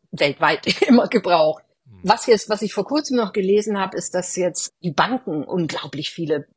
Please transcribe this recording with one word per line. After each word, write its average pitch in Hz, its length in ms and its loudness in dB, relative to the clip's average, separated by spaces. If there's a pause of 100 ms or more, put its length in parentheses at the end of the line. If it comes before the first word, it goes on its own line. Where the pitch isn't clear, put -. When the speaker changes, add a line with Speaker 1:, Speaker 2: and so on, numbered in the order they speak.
(120)
Speaker 1:
weltweit 151 540 0
<laughs> - 220 -2
immer 226 200 6
gebraucht. 165 560 2 (240)
Speaker 2:
Hm. 101 160 -20
Speaker 1:
Was - 240 0
jetzt, 214 220 2
was 208 120 -2
ich 214 120 -4
vor 202 120 -2
kurzem 285 320 -2
noch 208 160 0
gelesen 202 460 0
habe, 190 180 -4
ist, - 180 -6
dass 180 200 -4
jetzt 180 360 -4 (120)
die 170 80 -2
Banken 170 520 -2
unglaublich 151 680 -6
viele 151 460 -4